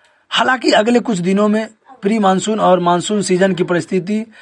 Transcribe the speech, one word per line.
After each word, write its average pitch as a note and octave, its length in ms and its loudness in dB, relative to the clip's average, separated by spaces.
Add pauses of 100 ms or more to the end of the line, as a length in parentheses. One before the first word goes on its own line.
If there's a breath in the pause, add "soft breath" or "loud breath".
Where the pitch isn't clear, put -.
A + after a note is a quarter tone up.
(300 soft breath)
हालांकि B3+ 420 0
अगले A3+ 280 4
कुछ G#3 180 -4
दिनों G3 300 0
में A3 200 -2 (340)
प्री G#3+ 160 0
मानसून G3 420 0
और F3+ 220 4
मानसून F3 400 0
सीजन F#3 320 2
की F3 100 -2
परिस्थिति F3+ 600 -4 (180 loud breath)